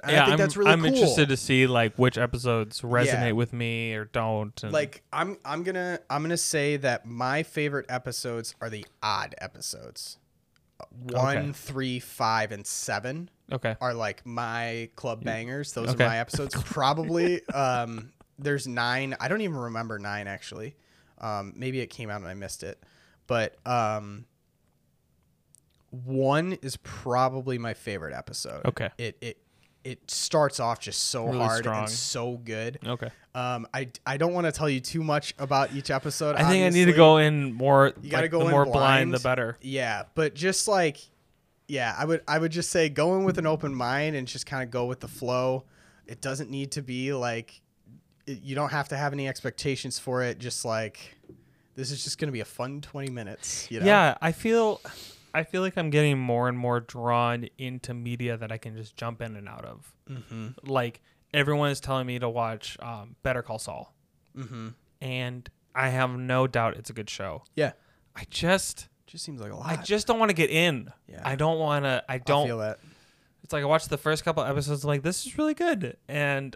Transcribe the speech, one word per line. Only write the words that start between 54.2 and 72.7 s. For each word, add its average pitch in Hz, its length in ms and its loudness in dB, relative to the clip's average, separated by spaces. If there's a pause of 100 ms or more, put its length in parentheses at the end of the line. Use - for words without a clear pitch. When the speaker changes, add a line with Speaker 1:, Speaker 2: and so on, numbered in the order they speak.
Speaker 2:
I 160 120 2
feel, 226 500 2 (500)
I 160 120 0
feel 185 180 -2
like 190 160 -2
I'm 160 100 0
getting 147 300 4
more 123 300 2
and 123 100 -2
more 120 220 0
drawn 120 760 0
into 127 380 -10
media 120 420 -4
that 113 160 -8
I 113 60 -6
can 110 180 -12
just 110 220 -14
jump 117 240 -8
in 110 140 -10
and 101 120 -16
out 113 160 -14
of. - 300 -18 (160)
Speaker 1:
Mm-hmm. 113 380 -10 (160)
Speaker 2:
Like, 131 360 -2 (320)
everyone 147 380 2
is 139 100 -4
telling 131 260 -2
me 123 120 -4
to 120 100 -2
watch, 113 520 -4
um, 117 420 -14
Better 127 180 0
Call 113 180 -6
Saul. - 360 -12 (420)
Speaker 1:
Mm-hmm. 117 320 -10 (320)
Speaker 2:
And 127 480 -8 (260)
I 131 140 2
have 127 220 2
no 127 360 2
doubt 117 300 0
it's - 140 -14
a - 20 -12
good 110 160 -10
show. 90 360 -10 (120)
Speaker 1:
Yeah. 147 160 2 (420)
Speaker 2:
I - 140 -14
just - 600 -2 (180)
Speaker 1:
Just - 180 -14
seems 139 160 -10
like 104 100 -10
a 104 40 -10
Speaker 2:
I 151 220 -4
Speaker 1:
lot. - 100 -8
Speaker 2:
just 208 200 0
don't 226 120 4
wanna 214 160 4
get 156 160 4
in. 160 420 2 (160)
Speaker 1:
Yeah. - 160 -16
Speaker 2:
I 135 120 -2
don't 160 220 2
wanna, 143 480 0
I 131 100 -4
Speaker 1:
I - 20 -4
Speaker 2:
don't 143 280 2
Speaker 1:
feel 117 120 -2
that. 107 220 -4 (600)